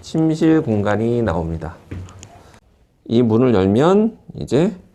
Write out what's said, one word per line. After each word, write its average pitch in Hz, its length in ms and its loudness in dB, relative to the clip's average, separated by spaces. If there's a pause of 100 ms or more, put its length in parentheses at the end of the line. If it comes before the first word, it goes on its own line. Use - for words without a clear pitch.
침실 160 600 0
공간이 110 600 -2
나옵니다. 82 540 -4 (1300)
이 120 160 2
문을 117 320 2
열면 156 640 2 (160)
이제 - 420 -2 (180)